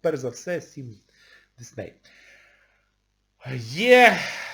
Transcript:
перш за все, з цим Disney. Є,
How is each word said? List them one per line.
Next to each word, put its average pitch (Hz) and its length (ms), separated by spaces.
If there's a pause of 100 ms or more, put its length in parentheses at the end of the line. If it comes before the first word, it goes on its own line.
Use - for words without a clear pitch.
перш 156 180
за 127 100
все, 165 320
з - 120
цим 123 220 (680)
Disney. 104 320 (1600)
Є, 202 600 (380)